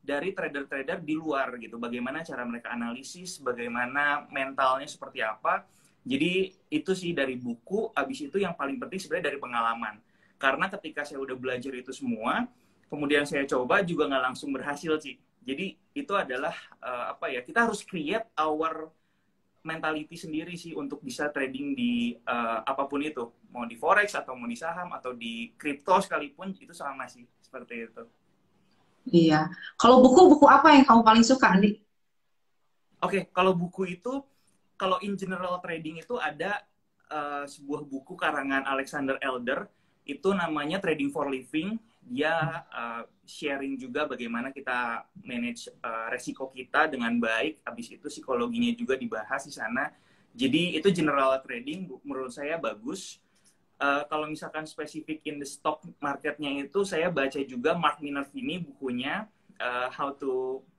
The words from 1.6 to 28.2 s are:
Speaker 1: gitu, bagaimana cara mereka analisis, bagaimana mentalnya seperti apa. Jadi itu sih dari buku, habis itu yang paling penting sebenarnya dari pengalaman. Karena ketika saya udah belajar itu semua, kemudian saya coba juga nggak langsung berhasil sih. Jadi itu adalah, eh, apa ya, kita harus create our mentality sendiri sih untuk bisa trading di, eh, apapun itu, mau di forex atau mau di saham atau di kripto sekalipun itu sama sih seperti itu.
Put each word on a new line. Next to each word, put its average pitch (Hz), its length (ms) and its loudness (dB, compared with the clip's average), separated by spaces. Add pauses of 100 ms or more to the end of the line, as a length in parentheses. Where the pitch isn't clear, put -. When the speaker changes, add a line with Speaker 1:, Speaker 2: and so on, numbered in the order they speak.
Speaker 1:
gitu, 113 160 -14
bagaimana 123 480 -6
cara 127 160 -8
mereka 117 320 -8
analisis, 131 640 -10
bagaimana 127 960 -2
mentalnya 135 560 0
seperti - 340 -8
apa. 165 400 -2 (400)
Jadi 175 540 0 (160)
itu 156 240 0
sih 175 160 -4
dari 131 240 -2
buku, 123 580 -6
habis 135 300 -4
itu 135 160 -4
yang 170 160 -2
paling 139 240 -4
penting 139 180 -8
sebenarnya 156 320 -4
dari 135 80 -8
pengalaman. 117 640 -4 (400)
Karena 139 320 2
ketika 147 320 -8
saya 139 160 -10
udah 131 160 -6
belajar 127 400 -6
itu 127 160 -12
semua, 131 560 -2 (420)
kemudian 147 380 2
saya 139 180 -2
coba 143 400 2
juga 147 240 0
nggak 131 220 2
langsung 139 180 -10
berhasil 143 480 -4
sih. - 160 -12 (320)
Jadi 160 320 -8 (160)
itu 143 240 -6
adalah, 143 380 -4 (260)
eh, 120 320 -6
apa 165 160 -6
ya, 123 160 -6
kita 233 220 2
harus 208 180 -6
create 160 480 -4
our 156 560 -2 (720)
mentality 160 560 -6
sendiri 170 400 -8
sih 165 160 -14
untuk 143 320 -10
bisa 147 240 -6
trading 135 480 -4
di, 120 400 0
eh, 117 480 -2
apapun 139 400 -2
itu, 127 240 -6 (240)
mau 120 160 -6
di 113 80 -12
forex 196 400 2
atau 131 160 -6
mau 123 160 -8
di 117 80 -6
saham 170 400 -8
atau 127 160 -8
di 117 400 -10
kripto 151 480 0
sekalipun 175 560 -6
itu - 160 -20
sama 139 320 -10
sih 120 240 -18 (160)
seperti 120 400 -12
itu. 117 180 -16 (1000)